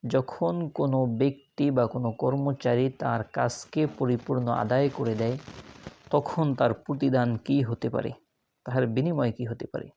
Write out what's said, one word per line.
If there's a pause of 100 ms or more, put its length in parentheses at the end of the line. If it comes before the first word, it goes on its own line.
যখন
কোনো
ব্যক্তি
বা
কোনো
কর্মচারী
তার
কাজকে (120)
পরিপূর্ণ
আদায়
করে
দেয় (720)
তখন
তার
প্রতিদান
কী
হতে
পারে, (540)
তাহার
বিনিময়
কী
হতে
পারে?